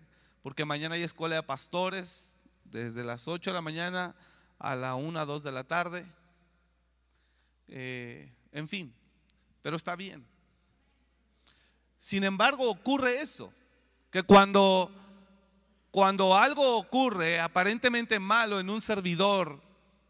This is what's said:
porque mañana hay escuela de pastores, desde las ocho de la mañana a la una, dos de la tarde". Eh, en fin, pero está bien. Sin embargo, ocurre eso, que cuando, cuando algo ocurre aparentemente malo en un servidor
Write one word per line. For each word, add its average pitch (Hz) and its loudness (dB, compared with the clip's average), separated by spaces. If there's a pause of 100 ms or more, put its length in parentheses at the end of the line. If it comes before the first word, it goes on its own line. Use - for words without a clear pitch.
(440)
porque 139 -8
mañana 151 -6
hay 170 -4
escuela 165 -4
de 160 -4
pastores, 180 -8 (260)
desde 117 -8
las 120 -10
ocho 175 -6
de 185 -4
la 175 -6
mañana 175 -6 (440)
a - -4
la 127 -6
una, 156 -6
dos 147 -8
de 147 -10
la 131 -8
tarde". 175 -4 (1600)
Eh, 127 -12 (200)
en 151 -10
fin, 160 -10 (680)
pero 151 -8
está 175 -8
bien. 185 -16 (1700)
Sin 196 -4
embargo, 233 2
ocurre 254 0
eso, 117 -8 (600)
que 185 -2
cuando, 196 6 (1000)
cuando 190 4
algo 262 4
ocurre 185 0
aparentemente 220 0
malo 208 2
en 185 -4
un 214 -4
servidor 185 0 (480)